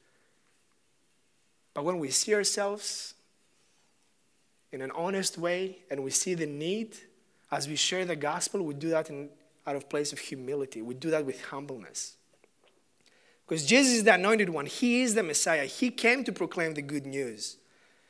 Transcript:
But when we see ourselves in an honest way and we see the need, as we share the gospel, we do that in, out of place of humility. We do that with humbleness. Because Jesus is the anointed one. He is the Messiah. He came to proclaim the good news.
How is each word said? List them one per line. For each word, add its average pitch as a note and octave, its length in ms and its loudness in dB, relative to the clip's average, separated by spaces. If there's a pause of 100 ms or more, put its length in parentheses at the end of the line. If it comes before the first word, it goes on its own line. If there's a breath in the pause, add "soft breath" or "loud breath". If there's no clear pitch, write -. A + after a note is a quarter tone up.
(1700)
But D3 120 -4
when F3+ 140 0
we C#3+ 100 -4
see - 240 2
ourselves G3+ 800 -2 (1600)
in C3 100 -8
an C3 100 -6
honest F#3 460 -2
way F3+ 420 -2 (120)
and C#3 120 -4
we C3+ 60 -4
see F3+ 240 0
the E3 140 -2
need, F3 500 -4 (540)
as C#3 160 -4
we D3+ 80 -6
share F#3 280 0
the F3 120 -2
gospel, D#3 460 -2
we D3+ 120 -2
do D3 160 -4
that D#3+ 200 2
in, D3 200 -10 (380)
out C#3+ 80 -2
of C3+ 140 -8
place D3 220 -2
of D3+ 60 -10
humility. C3+ 640 -6
We A#2+ 140 -8
do D#3 160 -4
that D#3 140 2
with C3 200 -6
humbleness. C3+ 720 -10 (1300 soft breath)
Because D#3+ 200 -2
Jesus B3+ 280 8
is A3+ 100 4
the G#3 120 10
anointed G3 340 4
one. D3 160 -2
He A#3+ 380 2
is A#3 100 2
the A3 100 2
Messiah. D#3 420 2
He A#3+ 260 0
came B3 320 4
to A3+ 80 -4
proclaim E3 420 -2
the D3 80 -4
good C#3 240 -6
news. C3+ 520 -6 (520 soft breath)